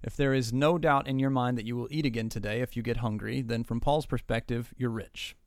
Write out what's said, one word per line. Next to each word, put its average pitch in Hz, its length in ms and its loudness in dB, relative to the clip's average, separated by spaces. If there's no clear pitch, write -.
If - 120 -6
there 139 180 4
is 120 200 2
no 151 240 4
doubt 143 300 4
in 131 120 0
your 135 100 4
mind 123 280 2
that 110 80 -4
you 120 100 -4
will 120 160 -6
eat 151 140 0
again 113 240 0
today 107 320 -2
if 123 160 -4
you 120 40 -2
get 113 160 0
hungry, 110 440 -2
then 117 220 -2
from 117 180 -2
Paul's 147 240 2
perspective, 120 720 -4
you're 123 120 0
rich. - 460 -8